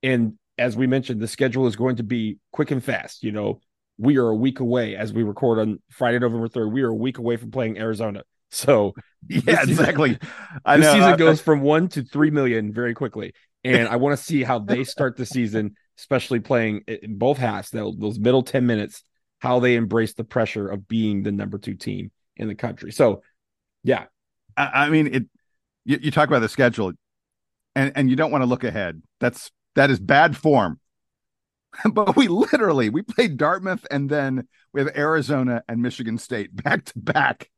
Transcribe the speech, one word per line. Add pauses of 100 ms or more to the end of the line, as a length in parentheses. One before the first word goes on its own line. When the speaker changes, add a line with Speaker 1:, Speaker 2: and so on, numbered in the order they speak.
Speaker 1:
And (180)
as
we
mentioned,
the
schedule
is
going
to
be (120)
quick
and
fast.
You
know, (360)
we
are
a
week
away
as
we
record
on
Friday,
November
third.
We
are
a
week
away
from
playing
Arizona. (300)
So (180)
Speaker 2:
<laughs>
Yeah,
Speaker 1:
the
season,
Speaker 2:
exactly. (440)
I
Speaker 1:
the
Speaker 2:
know,
Speaker 1:
season
Speaker 2:
I,
Speaker 1:
goes
Speaker 2:
I
Speaker 1:
from
one
to
three
million
very
quickly. (300)
And
I
wanna
see
how
they
start
the
season, (220)
especially
playing
i-,
in
both
halves,
tho-,
those
middle
ten
minutes, (360)
how
they
embrace
the
pressure
of
being
the
number
two
team (240)
in
the
country.
So, (600)
yeah. (500)
Speaker 2:
I,
I
mean,
it, (580)
you,
you
talk
about
the
schedule, (840)
and,
and
you
don't
wanna
look
ahead. (180)
That's, (260)
that
is
bad
form.
<laughs>
But
we
literally,
we
played
Dartmouth,
and
then (260)
we
have
Arizona
and
Michigan
State
<laughs>
back
to
back.